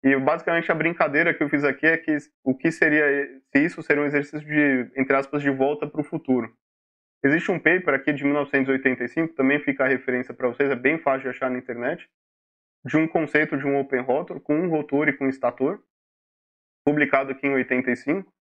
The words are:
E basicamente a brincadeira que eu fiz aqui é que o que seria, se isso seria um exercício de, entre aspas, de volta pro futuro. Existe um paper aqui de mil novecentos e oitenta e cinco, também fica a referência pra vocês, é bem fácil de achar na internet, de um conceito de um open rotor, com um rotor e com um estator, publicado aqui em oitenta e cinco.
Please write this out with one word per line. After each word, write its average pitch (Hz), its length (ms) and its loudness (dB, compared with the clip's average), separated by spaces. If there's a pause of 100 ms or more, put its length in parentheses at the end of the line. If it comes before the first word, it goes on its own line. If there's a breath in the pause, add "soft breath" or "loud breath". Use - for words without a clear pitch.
E 135 120 4
basicamente 165 560 -2
a - 20 2
brincadeira 160 580 0
que 160 120 -2
eu 143 40 -2
fiz 143 140 0
aqui 139 240 0
é 160 100 4
que 160 200 -2 (260)
o 131 140 6
que 160 160 0
seria, 147 680 2 (120)
se 143 120 6
isso 170 200 -4
seria 147 180 2
um 147 40 0
exercício 143 340 -2
de, 147 500 2 (100)
entre 135 140 2
aspas, 143 260 0
de 143 80 0
volta 143 380 0
pro 151 160 -6
futuro. 131 500 -2 (720)
Existe 156 280 0
um 165 80 -2
paper 170 340 2
aqui 135 180 -2
de 139 120 -6
mil 143 100 0
novecentos 135 340 0
e 135 40 0
oitenta 131 320 -2
e - 40 -6
cinco, 165 260 -4
também 135 260 0
fica 135 240 -2
a - 20 2
referência 127 480 -4
pra 127 140 -4
vocês, 139 200 0
é 135 60 0
bem 143 240 0
fácil 135 240 -2
de 135 60 -8
achar 127 200 -6
na 127 100 -4
internet, 123 520 -8 (760)
de 135 120 -4
um 160 100 2
conceito 151 500 0
de 139 80 -6
um 139 140 0
open 135 220 -2
rotor, 127 400 -4
com 151 160 -2
um 175 120 -2
rotor 151 400 0
e 139 40 0
com 135 140 -4
um - 20 2
estator, 131 520 -4 (1040)
publicado 139 460 2
aqui 131 160 -6
em 139 60 0
oitenta 127 400 -2
e - 20 0
cinco. 175 340 -4 (160)